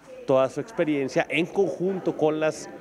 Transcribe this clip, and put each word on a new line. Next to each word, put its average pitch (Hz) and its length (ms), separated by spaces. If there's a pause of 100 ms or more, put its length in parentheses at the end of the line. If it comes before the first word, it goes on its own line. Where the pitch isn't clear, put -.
(300)
toda 131 180
su 147 120
experiencia 147 680
en 147 160
conjunto 185 720
con 156 220
las 156 300 (120)